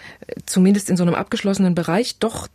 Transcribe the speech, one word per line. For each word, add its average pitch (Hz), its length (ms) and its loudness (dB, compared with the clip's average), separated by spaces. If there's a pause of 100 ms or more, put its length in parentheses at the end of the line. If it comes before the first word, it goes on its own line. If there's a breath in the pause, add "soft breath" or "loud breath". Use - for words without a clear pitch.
(460 loud breath)
zumindest 196 420 2
in 190 80 2
so 180 60 0
einem 175 120 2
abgeschlossenen 196 600 0
Bereich 170 440 -2
doch - 360 -4